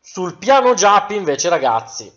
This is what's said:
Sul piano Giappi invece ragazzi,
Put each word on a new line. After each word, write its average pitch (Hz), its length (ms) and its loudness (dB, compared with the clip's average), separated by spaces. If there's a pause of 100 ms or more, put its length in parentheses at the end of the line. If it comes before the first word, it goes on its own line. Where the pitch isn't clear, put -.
Sul - 380 -12
piano 247 360 2
Giappi 202 400 2
invece 170 340 -2
ragazzi, 117 680 -4